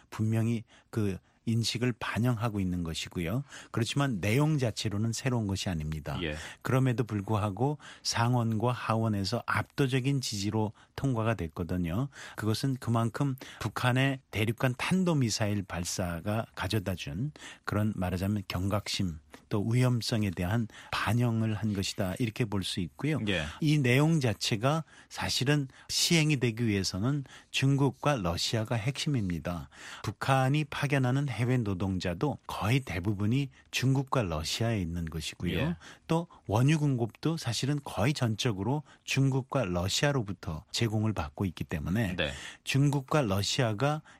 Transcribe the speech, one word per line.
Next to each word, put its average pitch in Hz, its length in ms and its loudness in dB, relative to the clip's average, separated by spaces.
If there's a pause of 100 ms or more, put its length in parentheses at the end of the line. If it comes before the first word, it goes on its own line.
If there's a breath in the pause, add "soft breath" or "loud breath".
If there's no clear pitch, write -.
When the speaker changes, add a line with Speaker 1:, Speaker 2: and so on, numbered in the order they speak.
(120 loud breath)
Speaker 1:
분명히 113 520 0 (280 loud breath)
그 101 260 0 (300 soft breath)
인식을 117 500 2
반영하고 113 640 0
있는 90 240 0
것이고요. 87 600 -4 (280 loud breath)
그렇지만 120 480 0
내용 139 380 4
자체로는 110 560 0
새로운 120 340 0
것이 98 220 -2
아닙니다. 78 520 -4
Speaker 2:
예. 78 140 -4 (260 loud breath)
Speaker 1:
그럼에도 127 440 2
불구하고 107 720 -2 (260 loud breath)
상원과 117 680 2
하원에서 110 720 0
압도적인 135 760 0
지지로 104 520 -2 (240 loud breath)
통과가 113 380 0
됐거든요. 90 720 -2 (260 loud breath)
그것은 120 460 0
그만큼 120 540 0 (260 loud breath)
북한의 131 580 2 (100)
대륙간 113 480 0
탄도미사일 120 840 2
발사가 87 880 -4
가져다 92 420 -2
준 104 360 -6 (320 loud breath)
그런, 107 320 0
말하자면, 92 520 0
경각심 95 720 -2 (300 loud breath)
또 104 160 0
위험성에 117 640 2
대한 101 360 -2 (240 loud breath)
반영을 113 600 2
한 104 200 -2
것이다, 95 460 -2
이렇게 120 240 0
볼 101 200 -2
수 - 180 -4
있고요. 135 380 -2 (100)
Speaker 2:
예. 85 160 2 (160)
Speaker 1:
이 151 160 4
내용 147 420 4
자체가 127 640 0 (240 loud breath)
사실은 135 640 0 (180 loud breath)
시행이 156 500 4
되기 120 300 0
위해서는 104 560 0 (280 loud breath)
중국과 139 640 2
러시아가 110 580 0
핵심입니다. 87 960 -2 (340 loud breath)
북한이 135 640 2
파견하는 135 640 2
해외 120 280 0
노동자도 95 920 -2
거의 123 340 0
대부분이 107 680 -2 (220 loud breath)
중국과 135 520 2
러시아에 92 580 0
있는 82 240 -2
것이고요. 80 520 -4
Speaker 2:
예. 165 180 0 (320 loud breath)
Speaker 1:
또 170 200 0 (200 loud breath)
원유 131 320 4
공급도 143 580 0
사실은 131 480 -2
거의 113 280 0
전적으로 113 720 -2 (220 loud breath)
중국과 131 600 0
러시아로부터 95 1040 -2
제공을 107 420 0
받고 78 320 -4
있기 85 180 -4
때문에 90 520 -2
Speaker 2:
네. 78 160 -2 (320 loud breath)
Speaker 1:
중국과 143 580 2
러시아가 110 800 0 (180 loud breath)